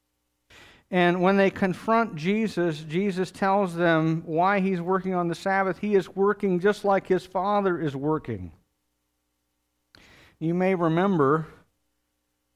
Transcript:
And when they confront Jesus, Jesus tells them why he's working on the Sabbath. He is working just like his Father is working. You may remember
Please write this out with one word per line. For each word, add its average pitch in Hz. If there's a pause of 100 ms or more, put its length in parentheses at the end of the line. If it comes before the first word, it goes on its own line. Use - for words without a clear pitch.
(920)
And 180
when 196
they 196
confront 220
Jesus, 175
Jesus 175
tells 196
them 165
why 180
he's 190
working 185
on 175
the 165
Sabbath. 190
He 208
is 185
working 196
just 202
like 196
his 180
Father 190
is 143
working. 127 (1900)
You 160
may 185
remember 165 (1080)